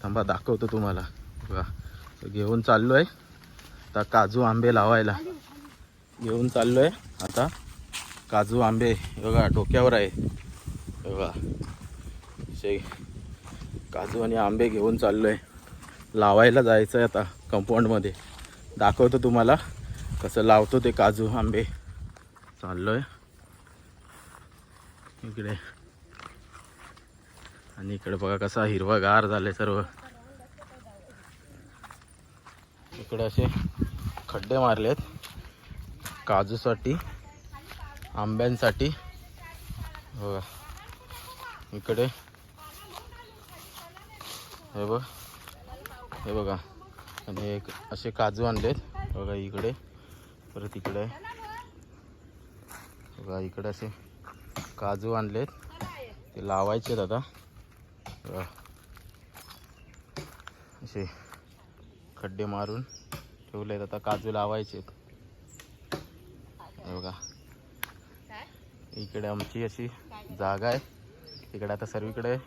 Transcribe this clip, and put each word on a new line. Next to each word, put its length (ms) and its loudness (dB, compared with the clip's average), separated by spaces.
थांबा, 200 0
दाखवतो 500 0
तुम्हाला. 280 0
बघा, 140 -2
घेऊन 360 0
चाललोय 400 6
आता 1000 -8
काजू 300 6
आंबे 320 4
लावायला. 420 6
घेऊन 300 0
चाललोय 400 6
आता 240 0
काजू 300 4
आंबे. 320 4
बघा, 360 6
डोक्यावर 380 6
आहे. 160 4
बघा, 260 -2
असे 240 -2
काजू 300 -4
आणि 140 0
आंबे 320 4
घेऊन 280 4
चाललोय. 400 4
लावायला 480 10
जायचं 360 6
आहे 60 6
आता 180 2
कंपाऊंडमध्ये. 640 4
दाखवतो 460 6
तुम्हाला 340 6
कसं 200 0
लावतो 420 8
ते 60 6
काजू 360 4
आंबे. 260 0
चाललोय 380 -2
इकडे 300 -8
आणि 160 -6
इकडे 220 -4
बघा 200 0
कसा 280 0
हिरवागार 640 4
झाले 260 0
सर्व. 280 0
इकडे 320 -6
असे 220 2
खड्डे 300 -2
मारलेत 380 4
काजूसाठी, 720 0
आंब्यांसाठी. 720 0
बघा 260 -6
इकडे 300 0
हे 100 -6
बघ, 160 0
हे 80 -6
बघा, 240 -2
आणि 200 -8
एक 220 -8
असे 180 -8
काजू 340 0
आणलेत. 300 0
बघा 200 -4
इकडे, 380 -6
परत 220 -12
इकडे. 300 -6
बघा 220 -8
इकडे 280 -8
असे 180 -10
काजू 340 -4
आणलेत, 340 -2
ते 120 -12
लावायचे 460 0
आहेत 100 -2
आता. 160 -2
बघा, 180 -10
असे 200 -8
खड्डे 280 -8
मारून 380 -6
ठेवलेत, 680 -12
आता 180 -10
काजू 340 -4
लावायचे 460 -4
आहेत. 120 -18
हे 160 -14
बघा, 160 -10
इकडे 320 -10
आमची 360 -6
अशी 240 -10
जागा 300 -2
आहे. 100 0
इकडे 180 -8
आता 140 -8
सर्वीकडे 500 -6